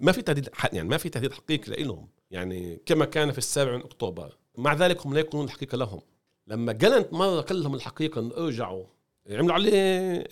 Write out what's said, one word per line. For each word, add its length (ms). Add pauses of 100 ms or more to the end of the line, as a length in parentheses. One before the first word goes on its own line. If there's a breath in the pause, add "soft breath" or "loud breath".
ما 120
في 100
تهديد 320
ح-، 200
يعني 140
ما 80
في 120
تهديد 240
حقيقي 380
لإلهم. 380 (220)
يعني 460 (100)
كما 180
كان 280
في 60
السابع 380
من 60
أكتوبر. 540 (220)
مع 160
ذلك 320
هم 80
لا 60
يكونون 260
الحقيقة 300
لهم. 240 (460)
لما 260
جالنت 400
مرة 280
قال 220
لهم 120
الحقيقة 460
إنه 160
ارجعوا، 480 (460)
عملوا 240
عليه 640 (140)